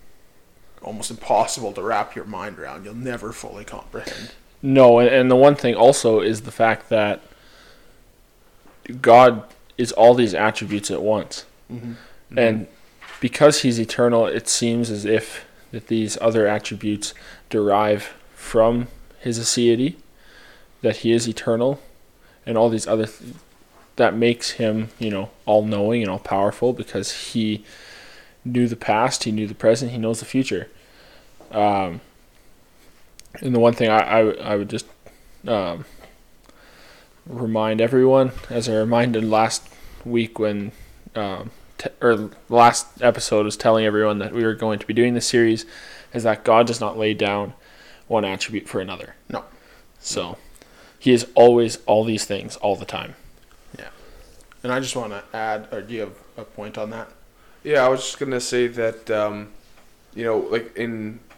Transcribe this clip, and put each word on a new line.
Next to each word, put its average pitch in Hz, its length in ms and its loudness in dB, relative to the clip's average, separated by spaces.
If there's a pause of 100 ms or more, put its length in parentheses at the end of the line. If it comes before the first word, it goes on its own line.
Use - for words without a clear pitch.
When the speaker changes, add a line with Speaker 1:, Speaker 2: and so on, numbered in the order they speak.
(840)
Speaker 1:
almost 104 260 -12
impossible 113 640 -2
to 101 100 -12
wrap 104 320 -4
your - 120 -14
mind 98 340 -12
around. 76 260 -16
You'll 104 80 -18
never 120 380 -10
fully - 320 -16
comprehend. - 680 -14 (280)
Speaker 2:
No, 131 380 8
and, 120 100 6
and 127 220 4
the 127 40 6
one 143 200 8
thing 120 200 -2
also 113 440 4
is 107 220 -2
the 127 100 -16
fact 110 380 0
that 104 320 0 (1800)
God 120 440 8 (320)
is 120 160 -4
all 120 200 8
these 117 220 2
attributes 104 560 -4
at 73 100 -4
once. 104 440 -4 (260)
Speaker 1:
Mm-hmm. 117 220 -12 (440)
Speaker 2:
And 110 300 0 (520)
because 147 420 4
he's 120 180 0
eternal, 113 480 2
it 87 200 -6
seems 117 440 -2
as 104 140 -6
if 107 400 -2 (260)
that - 160 -14
these 110 340 -2
other 113 260 2
attributes 104 680 -6 (360)
derive 104 640 0 (220)
from 120 520 2 (320)
his 117 200 -6
aseity, 120 560 0 (840)
that 110 160 -2
he 113 140 -2
is 117 160 0
eternal, 120 540 -4 (640)
and 113 120 -4
all 117 120 4
these 110 160 -2
other 110 200 0
th-, 120 280 -16 (640)
that 110 200 2
makes 117 360 0
him, 110 380 -4 (100)
you 113 100 -4
know, 98 200 -6 (160)
all-knowing 107 560 0
and 101 100 -4
all-powerful 101 600 -2
because - 560 -10
he 107 340 -2 (800)
knew 123 240 0
the 117 80 -6
past, 113 480 -2
he 117 80 -4
knew 107 160 -4
the 104 80 -12
present, 117 360 0
he 123 60 -8
knows 113 220 -4
the 107 60 -14
future. 131 440 -4 (800)
Um, 101 520 0 (1400)
and 127 160 -2
the 120 40 2
one 117 140 6
thing 117 160 0
I, 107 100 6
I, 113 200 4 (140)
I - 220 -4
would 104 140 -4
just, 110 160 -8 (640)
um, 95 380 -4 (1400)
remind 110 540 -2
everyone, 131 540 4 (160)
as 120 180 -4
I 113 80 -2
reminded 117 480 0
last 110 460 0 (340)
week 117 360 -4
when, 104 340 -4 (420)
um, 98 360 -8 (260)
t-, - 120 -12 (120)
or 110 300 0 (180)
last 117 520 4
episode 113 440 2
was 104 100 -4
telling 110 300 2
everyone 107 340 0
that 101 140 -8
we 117 100 -2
were 110 120 0
going 110 240 -4
to - 60 -16
be 110 80 -6
doing 120 200 2
this 120 120 -4
series, 113 400 0 (480)
is 120 100 -6
that 110 200 0
God 117 240 4
does 117 140 -6
not 104 160 -6
lay 107 160 0
down 101 400 -4 (540)
one 110 180 -2
attribute 95 420 -8
for 104 140 -6
another. 92 340 -14 (140)
Speaker 1:
No. - 160 -10 (540)
Speaker 2:
So, 90 380 -10 (600)
he 127 140 4
is 120 200 2
always 120 520 6
all 107 180 4
these 113 220 -4
things - 320 -10
all 101 180 -2
the 95 80 -10
time. - 320 -12 (640)
Speaker 1:
Yeah. - 80 -18 (720)
And 123 120 -6
I 131 80 -2
just 127 160 -8
wanna 104 260 -10 (100)
add, 110 380 -8
or 107 100 -10
do 107 120 -16
you 113 80 -8
have 98 160 -12 (180)
a 113 80 -16
point 107 340 -16
on 107 120 -8
that? 113 180 -14 (560)
Speaker 3:
Yeah, 147 220 2
I - 20 4
was 135 140 0
just - 180 -12
gonna 131 220 -4
say 123 260 0
that, 117 420 -6
um, 104 440 -4 (600)
you 117 120 -8
know, 113 140 0
like, 117 360 -6
in, 113 460 -10 (160)